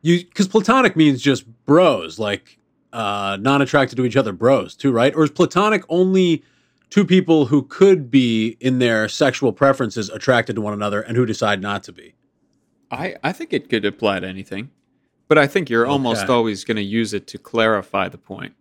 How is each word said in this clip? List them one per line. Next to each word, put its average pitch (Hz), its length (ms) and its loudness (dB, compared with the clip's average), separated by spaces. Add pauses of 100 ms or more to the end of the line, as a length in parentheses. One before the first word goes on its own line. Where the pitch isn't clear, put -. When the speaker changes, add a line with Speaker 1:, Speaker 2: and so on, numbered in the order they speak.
Speaker 1:
you, 175 220 0
'cause 190 240 -4
platonic 220 480 2
means 147 240 4
just 135 240 0 (220)
bros, 131 520 2
like, 104 400 -6 (340)
uh, 101 480 -4
non-attracted 135 560 0
to 127 80 -2
each 117 120 -2
other 110 160 0
bros 110 420 0
too, 135 180 -2
right? 123 220 2
Or 156 100 2
is 147 60 -2
platonic 202 580 0
only 180 540 0 (480)
two 202 140 2
people 165 420 4
who 139 160 2
could 170 480 2
be 117 500 2
in 127 180 0
their 113 300 0
sexual 131 440 -2
preferences 117 560 0
attracted 117 480 -2
to 110 60 -6
one 104 100 -6
another 104 300 -4
and 117 140 -6
who 123 100 2
decide 104 340 -2
not 101 240 -8
to 98 80 -20
be? - 220 -20 (760)
Speaker 2:
I, 147 320 -10
I 165 100 -4
think 330 200 -10
it - 160 -6
could 107 160 -2
apply 101 360 -2
to 92 60 -10
anything, 95 440 -12 (580)
but 151 80 4
I 143 100 4
think 151 220 -4
you're 117 180 2
almost 123 380 -2
Speaker 1:
Okay. 127 80 0
Speaker 2:
always 113 320 0
gonna 107 160 -4
use 107 320 -4
it 101 140 -8
to - 120 -18
clarify 104 680 -2
the - 100 -14
point. 92 420 -18